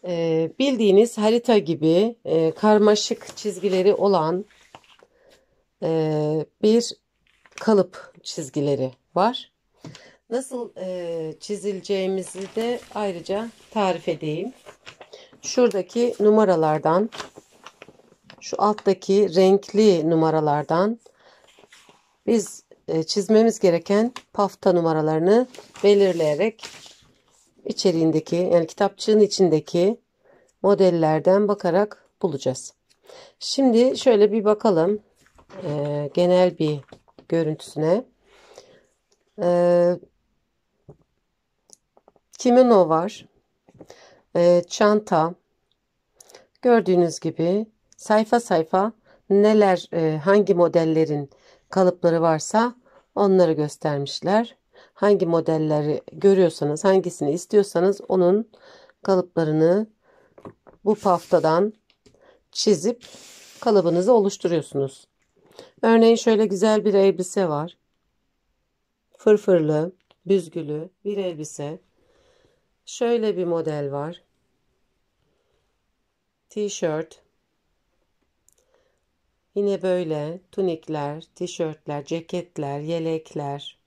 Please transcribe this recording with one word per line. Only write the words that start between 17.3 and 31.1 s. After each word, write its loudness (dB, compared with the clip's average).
şu -8
alttaki 0
renkli 2
numaralardan 0
biz, -4
e, -4
çizmemiz 0
gereken 0
pafta -2
numaralarını 0
belirleyerek 0
içeriğindeki, -2
yani 0
kitapçığın 0
içindeki 0
modellerden 2